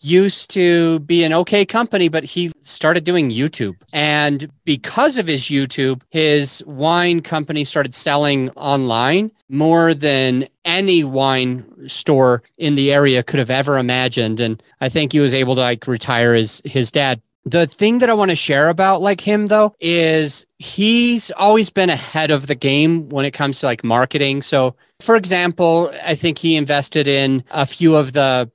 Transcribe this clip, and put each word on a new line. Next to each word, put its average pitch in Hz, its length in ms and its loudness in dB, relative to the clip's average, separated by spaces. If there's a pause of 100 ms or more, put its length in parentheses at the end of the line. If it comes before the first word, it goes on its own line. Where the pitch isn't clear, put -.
used 185 480 2
to 170 520 2
be 170 220 2
an 160 80 0
okay 180 320 2
company, 208 460 0
but 160 140 -2
he 170 280 -6 (120)
started 170 400 0
doing 165 260 0
YouTube. 113 460 -4 (180)
And 147 580 -2 (120)
because 240 560 -2
of 180 80 -4
his 139 160 -2
YouTube, 135 680 -2
his 147 560 0
wine 165 560 0
company 151 440 -6
started 135 280 -4
selling 143 580 0
online 135 440 -2 (540)
more 160 440 2
than 135 540 0 (160)
any 175 400 2
wine 131 840 -4
store - 520 2 (160)
in 147 180 -2
the 139 180 0
area 139 280 2
could - 180 -4
have 120 100 -2
ever 139 280 0
imagined. 123 640 -2
And 113 240 -4 (160)
I 131 80 -4
think 147 240 -2
he 151 80 2
was 135 140 2
able 131 220 0
to, 127 60 0
like, 123 240 -2
retire 120 480 0
his, 110 300 0
his 131 280 -4
dad. 135 300 -2 (260)
The 160 200 2
thing 226 320 0
that 233 100 4
I 226 60 2
want 196 160 2
to 165 40 0
share 147 340 2
about, 185 340 0
like, 196 180 -2
him, 208 260 0
though, 208 320 2
is 160 680 0 (100)
he's 233 720 0
always 214 400 4
been 185 220 2
ahead 156 400 -2
of 139 160 0
the 147 80 -2
game 147 540 0
when 139 140 -4
it 139 120 -4
comes 139 240 -2
to, 143 80 -2
like, 117 160 -4
marketing. 135 580 0
So, 131 340 0 (240)
for 226 160 2
example, 175 800 0 (100)
I 156 120 -2
think 156 240 -4
he 165 160 0
invested 143 520 0
in 135 440 0
a 139 160 -2
few 165 280 2
of 131 180 0
the 131 420 0